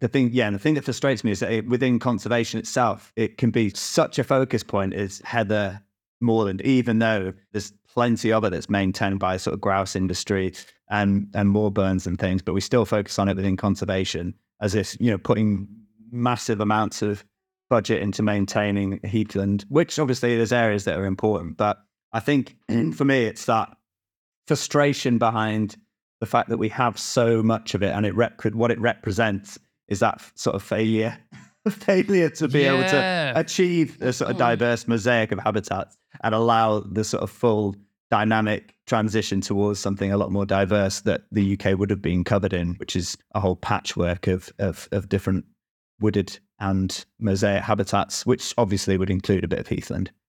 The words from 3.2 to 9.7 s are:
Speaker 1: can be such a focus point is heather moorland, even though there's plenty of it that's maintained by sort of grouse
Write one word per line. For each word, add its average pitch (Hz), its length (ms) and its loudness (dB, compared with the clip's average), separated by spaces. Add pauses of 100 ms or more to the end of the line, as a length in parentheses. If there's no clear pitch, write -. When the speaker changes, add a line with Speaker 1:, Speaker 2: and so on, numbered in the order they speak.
Speaker 1:
can 120 140 2
be 110 180 2
such - 500 -2
a 127 60 0
focus 131 380 0
point 98 320 -2
is 98 320 -8
heather 104 560 -2 (400)
moorland, 110 400 2
even 120 380 2
though 101 340 0 (180)
there's 101 200 -8 (200)
plenty 117 400 2
of 110 120 4
it 101 60 0
that's 85 200 -4
maintained 98 480 0
by 92 180 -2
sort - 180 -4
of 101 60 -8
grouse 98 360 0